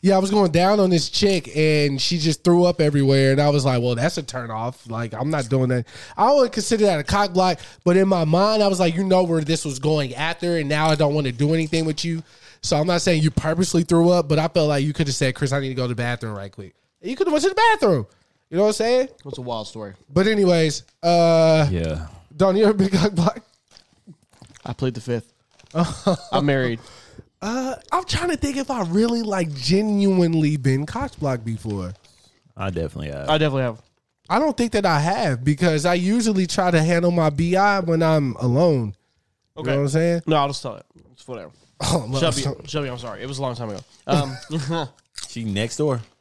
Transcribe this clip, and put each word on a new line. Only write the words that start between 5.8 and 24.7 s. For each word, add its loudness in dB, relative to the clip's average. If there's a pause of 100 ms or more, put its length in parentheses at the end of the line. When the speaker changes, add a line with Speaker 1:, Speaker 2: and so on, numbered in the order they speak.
Speaker 1:
I 2
wouldn't 2
consider 0
that 2
a -6
cock 0
block, 2 (260)
but 4
in 4
my 2
mind, 2
I 4
was 0
like, 2
"You 0
know 4
where 0
this -2
was -6
going 0
after, -2
and -4
now 2
I 4
don't 2
wanna 0
do 0
anything 0
with -4
you." -6 (380)
So 0
I'm 0
not 0
saying 2
you 4
purposely 0
threw 4
up, 2
but 2
I 0
felt 2
like 0
you -2
coulda -2
said, -2
"Chris, -2
I -2
need -6
to -8
go -4
to -4
the -4
bathroom -6
right -12
quick." -18 (260)
And -10
you -6
coulda -2
went 0
to 4
the -2
bathroom. 2 (440)
You -4
know 4
what 4
I'm 0
saying? 0 (160)
Speaker 2:
It's -12
a -12
wild -8
story. -14 (180)
Speaker 1:
But 2
anyways, 2 (200)
uh, 4
Speaker 3:
Yeah. -4 (280)
Speaker 1:
Don, 2
you 4
ever 4
been 0
cock 0
blocked? 0 (1300)
Speaker 2:
I -10